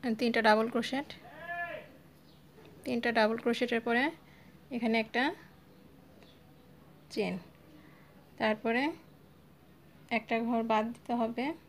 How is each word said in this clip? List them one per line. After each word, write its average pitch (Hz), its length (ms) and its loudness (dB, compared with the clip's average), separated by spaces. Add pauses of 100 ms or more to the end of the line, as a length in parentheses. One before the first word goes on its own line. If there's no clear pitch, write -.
তিনটা 233 460 0
double 220 240 6
ক্রোশেট, 262 360 -4 (1800)
তিনটা 240 340 -2
double 220 240 4
ক্রোশেটের 233 440 0
পরে 240 180 2 (720)
এখানে 226 280 2
একটা 233 180 0 (1900)
chain, 190 220 -2 (1040)
তারপরে 226 420 0 (1400)
একটা 226 160 -4 (120)
ঘর 233 140 0 (100)
বাদ 220 140 2 (100)
দিতে - 260 -8
হবে। 233 240 -2 (240)